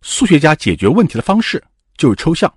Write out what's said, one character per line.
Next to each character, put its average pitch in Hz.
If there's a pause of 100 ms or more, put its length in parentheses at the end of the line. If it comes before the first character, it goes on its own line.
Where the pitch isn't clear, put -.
数 -
学 160
家 151
解 95
决 -
问 180
题 -
的 117
方 208
式 - (340)
就 139
是 101
抽 185
象。 -